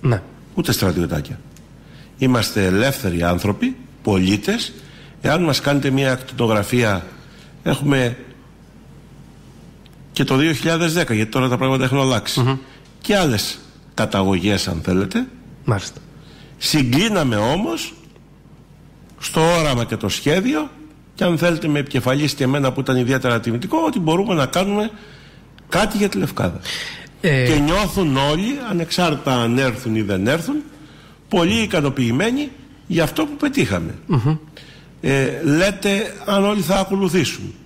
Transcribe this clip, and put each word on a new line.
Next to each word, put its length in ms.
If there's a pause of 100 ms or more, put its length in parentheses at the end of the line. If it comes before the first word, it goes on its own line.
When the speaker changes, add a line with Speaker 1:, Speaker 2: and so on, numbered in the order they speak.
Speaker 1:
Ναι. 220 (320)
Speaker 2:
ούτε 180
στρατιωτάκια. 680 (800)
Είμαστε 480
ελεύθεροι 560
άνθρωποι, 540 (260)
πολίτες. 720 (520)
Εάν 180
μας 180
κάνετε 300
μια 220
ακτινογραφία, 920 (560)
έχουμε 540 (2000)
και 120
το 120
δύο 160
χιλιάδες 400
δέκα, 220
γιατί 160
τώρα 180
τα 100
πράγματα 260
έχουν 140
αλλάξει. 420
Speaker 1:
Μμμ. 160 (440)
Speaker 2:
Και 160
άλλες 420 (360)
καταγωγές, 760
αν 160
θέλετε. 420 (380)
Speaker 1:
Μάλιστα. 360 (580)
Speaker 2:
Συγκλίναμε 760
όμως 580 (1200)
στο 220 (180)
όραμα 260
και 120
το 120
σχέδιο 600 (440)
και, 100
αν 140
θέλετε, 300
με 100
επικεφαλής 560
και 100
εμένα 280
που 80
ήταν 160
ιδιαίτερα 440
τιμητικό, 360 (100)
ότι 120
μπορούμε 360
να 120
κάνουμε 440 (760)
κάτι 280
για 120
τη 100
Λευκάδα. 420 (600)
Speaker 1:
Ε, 260
Speaker 2:
Και 120
νιώθουν 580
όλοι, 420 (120)
ανεξάρτητα 640
αν 260
έρθουν 380
ή 60
δεν 240
έρθουν, 300 (720)
πολύ 340
ικανοποιημένοι 880 (360)
για 160
αυτό 220
που 120
πετύχαμε. 580 (120)
Speaker 1:
Μμμ. 300 (640)
Speaker 2:
Ε, 440
λέτε 720 (100)
αν 200
όλοι 160
θα 180
ακολουθήσουν. 760 (100)